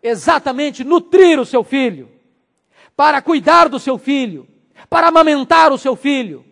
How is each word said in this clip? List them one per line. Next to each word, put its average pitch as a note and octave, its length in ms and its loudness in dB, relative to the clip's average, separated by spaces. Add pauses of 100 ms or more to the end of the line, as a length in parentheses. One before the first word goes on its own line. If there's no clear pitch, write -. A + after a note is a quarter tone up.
exatamente C4 800 -4
nutrir E4+ 560 2
o B3 60 -2
seu B3 180 -2
filho, A3 480 -6 (840)
para D4 260 0
cuidar D#4+ 480 2
do C4+ 100 -8
seu B3+ 180 -6
filho, A#3 500 -6 (420)
para E4+ 180 2
amamentar D#4+ 640 2
o C4+ 60 -4
seu C4 180 -4
filho. B3 560 -6